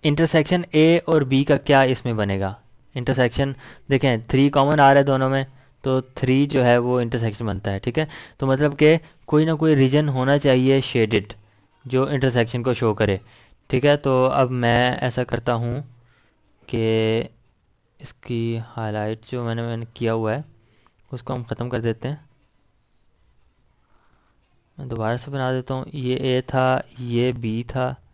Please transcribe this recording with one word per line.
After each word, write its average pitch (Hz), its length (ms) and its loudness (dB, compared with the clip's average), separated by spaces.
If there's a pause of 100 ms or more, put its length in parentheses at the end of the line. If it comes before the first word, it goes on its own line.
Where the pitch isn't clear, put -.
इंटरसेक्शन 165 600 2 (100)
ए 160 240 6
और 160 260 0
बी 135 180 2
का 160 160 2
क्या 135 260 4
इसमें 123 320 -2
बनेगा, 98 380 -2 (400)
इंटरसेक्शन 131 600 -2 (340)
देखें 131 340 2
थ्री 135 260 2
कॉमन 143 300 2
आ 139 120 8
रहा 139 60 6
है 139 80 4
दोनों 135 240 0
में, 135 160 -2 (380)
तो 131 180 0 (160)
थ्री 135 300 2
जो 143 160 0
है 120 160 6
वो 123 220 0
इंटरसेक्शन 117 440 -4
बनता 98 260 -4
है, 98 80 -4
ठीक - 200 -4
है। 156 80 -2 (320)
तो 135 80 -2
मतलब 143 280 0
कि 156 220 6 (300)
कोई 156 180 2
ना 160 100 0
कोई 156 200 2
रीजन 139 340 4
होना 135 300 0
चाहिए 131 440 4
शेडेड 110 500 0 (520)
जो 127 240 0
इंटरसेक्शन 123 540 0
को 127 100 0
शो 113 220 0
करे, 101 240 0 (500)
ठीक 135 160 0
है। 147 120 4
तो 131 280 0
अब 131 280 0
मैं 123 460 0
ऐसा 127 260 -4
करता 120 300 -4
हूँ 117 260 -6 (840)
कि 110 640 -2 (680)
इसकी 117 560 -8 (100)
हाईलाइट 110 600 -8
जो 123 200 -8
मैंने, 117 160 -6
मैंने 117 260 -8
किया 113 260 -4
हुआ 110 200 -2
है 147 100 -6 (680)
उसको 131 220 -10
हम 127 100 -8
ख़त्म 120 260 -8
कर 120 100 -4
देते 113 280 -4
हैं। 147 180 -10 (2500)
मैं 135 100 -14
दोबारा 113 300 -4
से 120 140 -12
बना 131 200 -4
देता 131 220 -4
हूँ, 131 140 -6
ये 127 280 -4
ए 131 280 -2
था, 127 400 0 (180)
ये 120 320 -2
बी 117 320 -6
था 127 240 -4 (240)